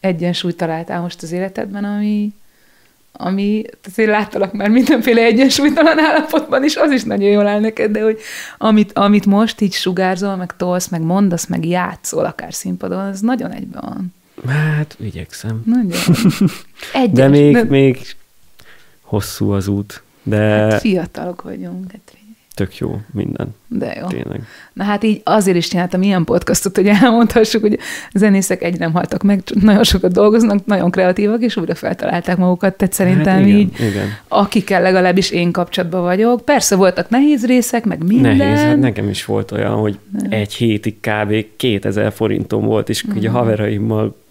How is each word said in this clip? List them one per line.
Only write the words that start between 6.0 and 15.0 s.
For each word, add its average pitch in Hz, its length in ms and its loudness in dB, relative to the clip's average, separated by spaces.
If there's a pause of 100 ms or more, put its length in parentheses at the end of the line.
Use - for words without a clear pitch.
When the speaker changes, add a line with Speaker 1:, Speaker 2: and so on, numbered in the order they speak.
Speaker 1:
is, 294 120 0
az 320 140 2
is 254 140 0
nagyon 202 260 0
jól 208 160 2
áll 208 140 0
neked, 220 300 -2
de 214 120 -2
hogy 220 160 0 (400)
amit, 214 340 2
amit 202 340 2
most 202 340 2
így 196 120 0
sugárzol, 190 640 -2
meg 180 200 -10
tolsz, 180 320 -2
meg 165 120 -4
mondasz, 175 460 0
meg 170 200 -4
játszol 175 580 -4
akár 170 300 -8
színpadon, 185 440 -8
az 196 220 -8
nagyon 226 300 -2
egyben - 340 -14
van. - 300 -10 (400)
Speaker 2:
Hát, 151 460 -2